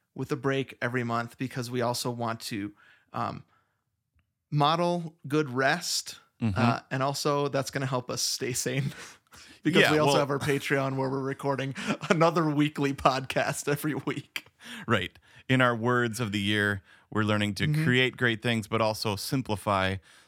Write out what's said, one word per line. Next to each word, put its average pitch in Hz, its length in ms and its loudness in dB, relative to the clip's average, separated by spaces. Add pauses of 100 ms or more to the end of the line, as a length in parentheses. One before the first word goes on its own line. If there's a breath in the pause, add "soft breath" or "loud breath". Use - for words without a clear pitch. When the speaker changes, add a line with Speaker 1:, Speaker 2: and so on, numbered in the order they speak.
(140)
Speaker 1:
with 135 160 -6
a 143 60 0
break 135 440 -2
every 123 240 -2
month, 117 320 -2
because 123 340 -6
we 123 120 -2
also 120 280 -2
want 117 300 -4
to, 104 320 -8 (400 soft breath)
um, 120 300 -6 (1080)
model 165 640 2 (120)
good 147 240 0
rest. 135 680 -2 (240)
Speaker 2:
Mm-hmm. 113 200 0
Speaker 1:
Uh, 117 200 2 (100)
and 131 120 -2
also 143 460 0
that's 135 220 -2
gonna 139 160 -4
help 127 240 -4
us 117 120 -4
stay 127 300 -4
sane. 131 460 -2
<laughs> - 240 -20 (420 loud breath)
Because 160 180 6
Speaker 2:
Yeah, - 100 6
Speaker 1:
we 151 60 6
also 147 140 6
Speaker 2:
well 143 80 4
Speaker 1:
have 135 100 0
our 139 80 0
Patreon 139 580 0
where 131 140 -2
we're 135 100 -4
recording 135 540 -4 (180)
<laughs> - 180 -4
another 165 380 4
weekly 147 440 2
podcast 131 720 0
every 147 280 -2
week. - 520 -8 (400 loud breath)
Speaker 2:
Right. 101 240 0 (380 loud breath)
In 131 120 4
our 123 140 6
words 117 460 0
of 110 120 -2
the 104 80 0
year, 101 420 0 (280 soft breath)
we're 107 140 0
learning 104 300 2
to 104 120 0
Speaker 1:
Mm-hmm. 151 180 0
Speaker 2:
create 127 320 2
great 117 260 0
things, 113 260 0
but 110 120 -2
also 110 360 0
simplify. 98 800 0 (320 loud breath)